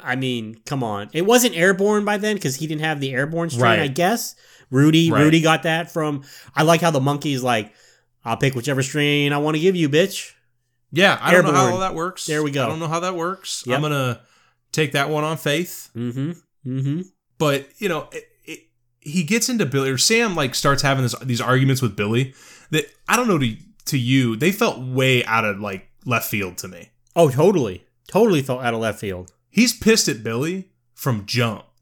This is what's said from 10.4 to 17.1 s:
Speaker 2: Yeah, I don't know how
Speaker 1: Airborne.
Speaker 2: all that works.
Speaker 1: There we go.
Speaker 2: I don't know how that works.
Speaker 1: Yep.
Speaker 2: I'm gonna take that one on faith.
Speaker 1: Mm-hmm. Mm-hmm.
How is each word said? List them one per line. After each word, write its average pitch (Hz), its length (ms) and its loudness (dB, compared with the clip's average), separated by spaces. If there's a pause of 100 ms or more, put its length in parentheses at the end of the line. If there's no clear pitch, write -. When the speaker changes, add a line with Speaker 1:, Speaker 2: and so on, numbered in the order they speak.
Speaker 2:
Yeah, 160 300 4
I 151 100 0
don't 180 140 6
know 180 80 0
how 143 60 4
Speaker 1:
Airborne. - 160 4
Speaker 2:
all 185 60 -2
that 185 140 -4
works. 175 320 -6
Speaker 1:
There 151 160 -2
we 147 80 0
go. 139 140 -2
Speaker 2:
I 113 40 0
don't 160 120 -4
know 165 80 -4
how 165 120 -2
that 185 140 -4
works. 175 520 -6
Speaker 1:
Yep. 123 100 0
Speaker 2:
I'm 147 60 0
gonna 135 380 -2 (520)
take 151 200 -2
that 143 180 0
one 151 120 -2
on 156 140 -4
faith. 160 580 -6
Speaker 1:
Mm-hmm. 123 380 -6 (340)
Mm-hmm. 135 340 -4 (380)